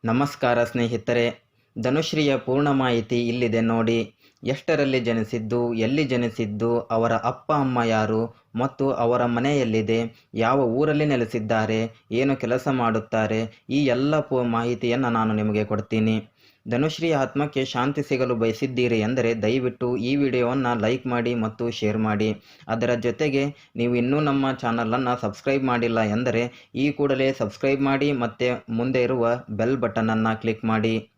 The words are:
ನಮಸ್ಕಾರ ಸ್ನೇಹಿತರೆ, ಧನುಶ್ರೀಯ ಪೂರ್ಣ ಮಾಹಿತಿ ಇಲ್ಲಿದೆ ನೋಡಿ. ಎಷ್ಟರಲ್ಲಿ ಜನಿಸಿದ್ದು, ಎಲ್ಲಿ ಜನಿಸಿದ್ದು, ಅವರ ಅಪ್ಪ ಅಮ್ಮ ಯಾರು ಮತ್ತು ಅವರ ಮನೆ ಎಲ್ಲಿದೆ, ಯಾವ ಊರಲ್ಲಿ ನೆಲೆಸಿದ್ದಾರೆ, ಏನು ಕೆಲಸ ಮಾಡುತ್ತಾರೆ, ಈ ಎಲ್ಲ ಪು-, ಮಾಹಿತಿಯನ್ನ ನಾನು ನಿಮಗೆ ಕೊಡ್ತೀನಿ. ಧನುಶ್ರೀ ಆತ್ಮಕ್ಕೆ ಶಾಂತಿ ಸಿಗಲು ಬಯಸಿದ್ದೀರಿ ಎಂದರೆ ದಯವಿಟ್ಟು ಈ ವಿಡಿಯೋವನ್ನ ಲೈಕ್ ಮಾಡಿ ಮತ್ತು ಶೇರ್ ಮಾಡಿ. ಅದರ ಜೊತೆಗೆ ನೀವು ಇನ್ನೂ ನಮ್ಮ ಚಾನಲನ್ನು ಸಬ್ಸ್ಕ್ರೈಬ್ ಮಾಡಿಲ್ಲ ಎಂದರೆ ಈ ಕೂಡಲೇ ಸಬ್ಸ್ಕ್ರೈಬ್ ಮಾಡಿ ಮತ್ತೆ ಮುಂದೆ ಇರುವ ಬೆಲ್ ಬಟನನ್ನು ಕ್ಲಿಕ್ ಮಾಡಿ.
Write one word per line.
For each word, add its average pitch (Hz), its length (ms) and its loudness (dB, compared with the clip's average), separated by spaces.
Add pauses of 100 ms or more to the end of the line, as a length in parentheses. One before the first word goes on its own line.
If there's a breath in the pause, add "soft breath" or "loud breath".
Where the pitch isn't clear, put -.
ನಮಸ್ಕಾರ 120 600 0
ಸ್ನೇಹಿತರೆ, 117 600 0 (500)
ಧನುಶ್ರೀಯ 139 640 0
ಪೂರ್ಣ 135 320 0
ಮಾಹಿತಿ 120 580 0
ಇಲ್ಲಿದೆ 117 340 0
ನೋಡಿ. 113 380 2 (440 soft breath)
ಎಷ್ಟರಲ್ಲಿ 135 560 0
ಜನಿಸಿದ್ದು, 117 760 -2
ಎಲ್ಲಿ 120 300 0
ಜನಿಸಿದ್ದು, 117 680 -2 (200)
ಅವರ 113 220 2 (100)
ಅಪ್ಪ 127 300 -2
ಅಮ್ಮ 131 300 2
ಯಾರು 110 380 2 (340 soft breath)
ಮತ್ತು 135 360 0
ಅವರ 120 340 2
ಮನೆ 127 340 0
ಎಲ್ಲಿದೆ, 110 400 0 (340 soft breath)
ಯಾವ 113 260 2 (120)
ಊರಲ್ಲಿ 151 340 0
ನೆಲೆಸಿದ್ದಾರೆ, 110 760 0 (320 loud breath)
ಏನು 135 240 0
ಕೆಲಸ 123 360 -2
ಮಾಡುತ್ತಾರೆ, 110 680 0 (300 loud breath)
ಈ 139 160 2
ಎಲ್ಲ 135 340 2
ಪು-, 127 280 -2
ಮಾಹಿತಿಯನ್ನ 120 600 0
ನಾನು 113 240 2
ನಿಮಗೆ 107 320 0
ಕೊಡ್ತೀನಿ. 110 520 0 (480 soft breath)
ಧನುಶ್ರೀ 156 460 0
ಆತ್ಮಕ್ಕೆ 139 540 0
ಶಾಂತಿ 139 360 -2
ಸಿಗಲು 127 340 0
ಬಯಸಿದ್ದೀರಿ 117 640 0
ಎಂದರೆ 117 420 0
ದಯವಿಟ್ಟು 123 560 0
ಈ 123 180 0
ವಿಡಿಯೋವನ್ನ 127 580 2
ಲೈಕ್ 113 340 0
ಮಾಡಿ 120 280 0
ಮತ್ತು 113 360 -2
ಶೇರ್ 107 260 -2
ಮಾಡಿ. 107 320 0 (380 loud breath)
ಅದರ 117 280 0
ಜೊತೆಗೆ 135 480 0 (320 loud breath)
ನೀವು 120 200 0
ಇನ್ನೂ 127 240 2
ನಮ್ಮ 139 320 0
ಚಾನಲನ್ನು 123 680 -2
ಸಬ್ಸ್ಕ್ರೈಬ್ 131 420 -2
ಮಾಡಿಲ್ಲ 117 380 0
ಎಂದರೆ 113 420 0 (320 loud breath)
ಈ 139 160 0
ಕೂಡಲೇ 135 420 0
ಸಬ್ಸ್ಕ್ರೈಬ್ 135 480 -2
ಮಾಡಿ 139 300 2
ಮತ್ತೆ 123 380 -2 (200)
ಮುಂದೆ 123 340 0
ಇರುವ 120 220 2 (240)
ಬೆಲ್ 110 280 0
ಬಟನನ್ನು 110 640 0
ಕ್ಲಿಕ್ 113 240 -2
ಮಾಡಿ. 110 300 2 (220)